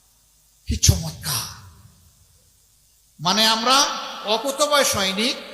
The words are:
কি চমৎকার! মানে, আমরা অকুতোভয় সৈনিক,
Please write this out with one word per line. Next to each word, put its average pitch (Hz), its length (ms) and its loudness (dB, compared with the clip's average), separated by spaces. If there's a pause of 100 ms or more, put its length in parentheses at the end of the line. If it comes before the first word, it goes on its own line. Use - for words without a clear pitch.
(680)
কি - 100 -2
চমৎকার! - 800 -2 (1700)
মানে, 202 260 2
আমরা 240 400 4 (380)
অকুতোভয় 277 600 2
সৈনিক, 202 520 -2 (180)